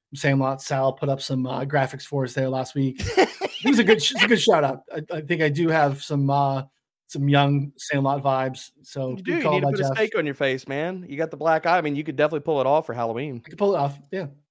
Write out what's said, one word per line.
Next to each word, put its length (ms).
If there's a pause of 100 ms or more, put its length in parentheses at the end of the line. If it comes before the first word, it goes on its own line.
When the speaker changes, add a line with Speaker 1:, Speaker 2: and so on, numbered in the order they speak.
Speaker 1:
from 80
Sandlot. 440
Sal 320
put 160
up 120
some, 260
uh, 180
graphics 380
for 200
us 100
there 160
last 260
week. 260 (160)
Speaker 2:
<laughs> 100 (360)
Speaker 1:
It 60
was 80
a 60
good, 140
it's 260
a 40
good 140
shout 220
out. 180 (100)
I, 260
I 40
think 220
I 60
do 200
have 320
some, 300
uh, 320 (420)
some 240
young 480
Sandlot 460
vibes. 480 (100)
So 300
Speaker 2:
You 60
Speaker 1:
good 60
Speaker 2:
do. 120
You 80
Speaker 1:
call 100
Speaker 2:
need 60
to 80
Speaker 1:
by 60
Speaker 2:
put 60
a 40
Speaker 1:
Jeff. 140
Speaker 2:
steak 200
on 80
your 80
face, 340
man. 400
You 80
got 140
the 80
black 300
eye. 100
I 40
mean, 140
you 80
could 120
definitely 240
pull 200
it 60
off 220
for 60
Halloween. 520
Speaker 1:
I 40
could 100
pull 160
it 20
off. 220 (100)
Yeah. 160 (260)